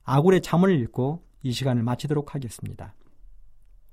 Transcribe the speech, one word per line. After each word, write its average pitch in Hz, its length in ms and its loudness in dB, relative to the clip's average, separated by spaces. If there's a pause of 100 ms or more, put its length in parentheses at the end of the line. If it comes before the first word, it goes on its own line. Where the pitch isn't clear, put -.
아굴의 156 380 4
잠언을 170 400 2
읽고 131 440 -6 (140)
이 131 120 -4
시간을 123 300 0
마치도록 143 520 -4
하겠습니다. 107 600 -12 (1000)